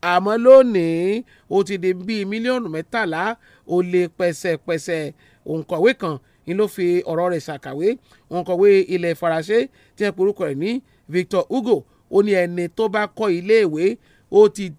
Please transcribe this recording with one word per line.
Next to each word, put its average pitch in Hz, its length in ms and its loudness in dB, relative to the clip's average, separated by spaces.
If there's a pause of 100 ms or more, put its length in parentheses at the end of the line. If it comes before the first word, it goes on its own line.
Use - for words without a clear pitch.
Àmọ́ 180 340 0
lónìí, 220 840 6 (220)
ó - 180 -2
ti 190 140 -4
di 185 160 -2
bíi 202 320 -6
mílíọ̀nù 226 440 -4
mẹ́tàlá 165 520 -6 (460)
ó 175 120 -4
lé 180 280 0
pẹ́sẹ́pẹ́sẹ́. 165 960 -4 (440)
Òǹkọ̀wé 160 480 0
kan 160 220 -6 (260)
ni 160 120 -12
ló 208 140 0
fi 190 180 -6 (140)
ọ̀rọ̀ 170 300 -4
rẹ̀ 170 120 -4
ṣàkàwé. 143 460 -6 (440)
Òǹkọ̀wé 180 380 2 (140)
ilẹ̀ 170 320 -2
Faransé 165 420 -2 (420)
tí - 40 -2
ẹ 202 80 -2
porúkọ 196 340 -2
rẹ̀ 143 120 -6
ní 180 140 -4 (340)
Victor 180 400 -2
Hugo, 233 320 0 (340)
ó 190 80 2
ní 208 140 2
ẹni 175 360 -2
tó - 160 -4
bá 208 200 -2
kọ́ 214 260 -6
iléèwé, 175 520 2 (480)
ó 196 80 6 (100)
ti 208 160 -8 (140)